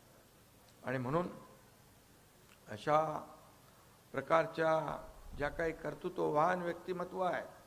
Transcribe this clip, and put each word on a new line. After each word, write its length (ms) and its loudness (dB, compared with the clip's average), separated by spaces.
आणि 140 -2
म्हणून 300 0
अशा 600 2
प्रकारच्या 840 2
ज्या 120 -2
काही 240 -2
कर्तृत्ववान 880 2
व्यक्तिमत्व 580 -4
आहे, 220 0